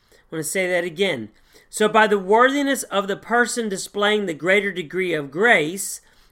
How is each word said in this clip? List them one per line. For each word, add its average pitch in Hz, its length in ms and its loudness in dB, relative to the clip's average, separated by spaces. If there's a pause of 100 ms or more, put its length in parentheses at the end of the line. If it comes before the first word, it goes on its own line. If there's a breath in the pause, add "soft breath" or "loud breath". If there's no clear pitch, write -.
(120)
I - 240 -20
want 160 100 -6
to - 60 -6
say 190 180 -2
that 175 140 0
again. 160 460 -4 (420 soft breath)
So 214 180 0
by 214 160 4
the 208 140 2
worthiness 262 640 2
of 196 240 -2
the 190 100 -4
person 233 520 -2
displaying 208 580 -2
the 165 80 -6
greater 190 360 0
degree 175 420 -6
of 143 180 -6
grace 185 680 0 (300 soft breath)